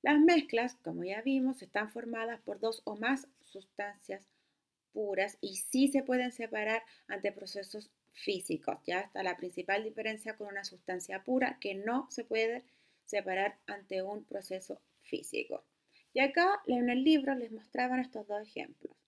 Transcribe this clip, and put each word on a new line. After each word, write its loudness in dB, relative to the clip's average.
Las 6
mezclas, 6
como -6
ya -4
vimos, 0
están -4
formadas -6
por -8
dos -2
o -6
más 0
sustancias -12
puras 0
y -6
sí 6
se 4
pueden 0
separar -2
ante -4
procesos -10
físicos. -2
Ya -2
está -8
la -2
principal -4
diferencia -6
con -10
una -10
sustancia -8
pura 0
que -4
no -2
se -10
puede 0
separar -2
ante -6
un -6
proceso -8
físico. -6
Y 0
acá 4
en 2
el 2
libro 6
les -4
mostraban -2
estos -8
dos -4
ejemplos. -14